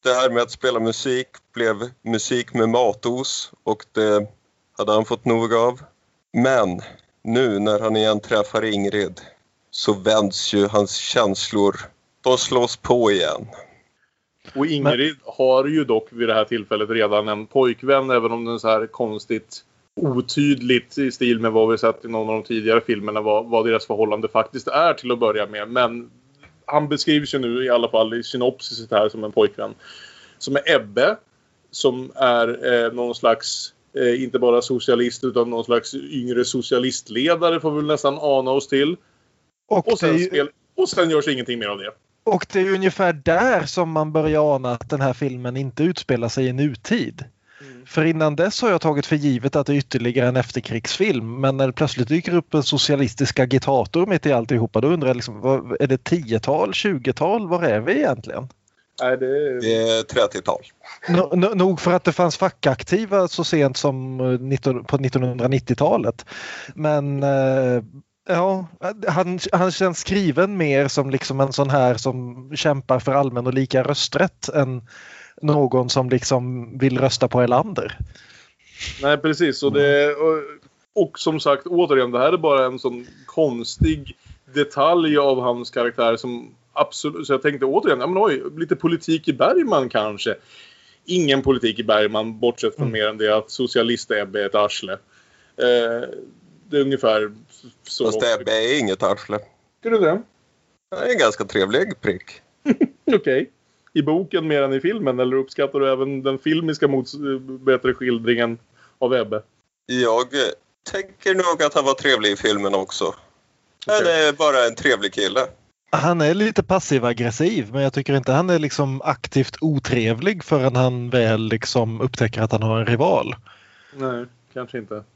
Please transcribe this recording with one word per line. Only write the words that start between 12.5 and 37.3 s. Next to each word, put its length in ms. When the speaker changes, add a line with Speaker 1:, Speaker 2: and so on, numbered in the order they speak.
Speaker 1:
på 340
igen. 360
Speaker 2:
Och 100
Ingrid 340
Speaker 1:
Men 140
Speaker 2:
har 300
ju 160
dock 280
vid 160
det 60
här 120
tillfället 440
redan 380
en 200
pojkvän, 640
även 200
om 140
den 140
så 80
här 200
konstigt 800
otydligt 960
i 140
stil 280
med 120
vad 200
vi 60
sett 280
i 20
någon 220
av 60
de 80
tidigare 380
filmerna, 400
vad, 280
vad 160
deras 200
förhållande 420
faktiskt 400
är 260
till 180
att 80
börja 280
med. 220
Men 400
han 240
beskrivs 440
ju 60
nu 260
i 40
alla 200
fall 240
i 100
synopsiset 680
här 180
som 140
en 80
pojkvän. 440
Som 180
är 200
Ebbe, 420
som 440
är, 580
eh, 80
någon 220
slags, 580
eh, 260
inte 160
bara 220
socialist 600
utan 260
någon 160
slags 280
yngre 520
socialistledare 1120